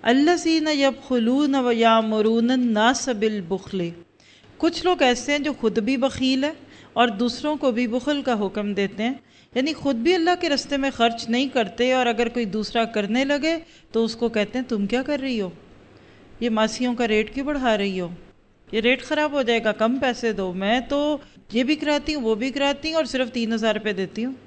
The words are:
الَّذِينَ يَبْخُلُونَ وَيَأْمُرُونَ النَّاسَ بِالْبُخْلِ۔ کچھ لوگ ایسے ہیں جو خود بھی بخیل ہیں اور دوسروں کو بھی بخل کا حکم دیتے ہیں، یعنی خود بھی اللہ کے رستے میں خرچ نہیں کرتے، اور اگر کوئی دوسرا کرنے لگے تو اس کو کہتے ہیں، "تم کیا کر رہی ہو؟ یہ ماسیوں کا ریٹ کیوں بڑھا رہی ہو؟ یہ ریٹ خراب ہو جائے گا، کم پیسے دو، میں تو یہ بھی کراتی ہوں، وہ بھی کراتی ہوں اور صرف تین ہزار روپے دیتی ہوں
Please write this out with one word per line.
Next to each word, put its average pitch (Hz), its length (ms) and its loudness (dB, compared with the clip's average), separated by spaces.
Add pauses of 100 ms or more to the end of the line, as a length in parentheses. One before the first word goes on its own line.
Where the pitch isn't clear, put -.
الَّذِينَ 311 680 2
يَبْخُلُونَ 269 840 2
وَيَأْمُرُونَ 226 960 4
النَّاسَ 247 580 2
بِالْبُخْلِ۔ 196 800 -2 (680)
کچھ - 280 -2
لوگ 359 180 2
ایسے 247 300 2
ہیں 294 60 2
جو 285 140 -2
خود 226 260 0
بھی 240 180 0
بخیل 262 480 0
ہیں 311 80 -2 (400)
اور 240 160 4
دوسروں 240 480 -2
کو 277 140 0
بھی 240 160 0
بخل 254 360 -2
کا 214 240 0
حکم 208 280 -4
دیتے 196 280 -2
ہیں، 247 120 -2 (400)
یعنی 269 180 0
خود 277 240 -2
بھی 285 180 2
اللہ 339 160 2 (100)
کے 349 80 -2
رستے 285 280 -2
میں 277 140 0
خرچ - 380 0
نہیں 254 200 0
کرتے، 247 440 0
اور 254 140 2
اگر 233 220 0
کوئی 233 160 -2
دوسرا 220 400 -2
کرنے 220 400 -2
لگے 294 320 0 (360)
تو 226 120 2
اس 226 120 -4
کو 233 120 0
کہتے 214 300 -2
ہیں، 254 60 -4
"تم 208 220 -2
کیا 240 160 0
کر 285 180 -2
رہی 254 200 -4
ہو؟ 185 100 -4 (920)
یہ 233 100 0
ماسیوں 220 440 0
کا 233 140 0
ریٹ 214 260 0
کیوں 269 120 -4
بڑھا 254 320 0
رہی 196 220 -2
ہو؟ 175 80 -4 (640)
یہ 214 80 0
ریٹ 247 220 2
خراب 302 300 -2
ہو 285 100 0
جائے 226 220 0
گا، 214 80 2
کم 226 260 0
پیسے 240 340 -2
دو، 185 200 -4
میں 202 280 0
تو 285 360 -2 (360)
یہ 240 120 2
بھی 302 120 0
کراتی 294 380 -2
ہوں، 285 80 -4
وہ 220 120 2
بھی 247 160 -4
کراتی 277 380 -2
ہوں 320 80 -2
اور 320 80 2
صرف 254 280 -2
تین 226 200 -2
ہزار 220 220 0
روپے 214 180 -2
دیتی 190 320 -4
ہوں 262 80 -6 (140)